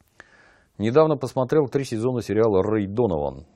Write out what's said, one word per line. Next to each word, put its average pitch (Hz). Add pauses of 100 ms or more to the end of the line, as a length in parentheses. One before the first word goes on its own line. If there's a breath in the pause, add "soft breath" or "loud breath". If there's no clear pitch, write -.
(800 soft breath)
Недавно 143
посмотрел 131
три 139
сезона 120
сериала 101
«Рэй 104
Донован». 80 (120)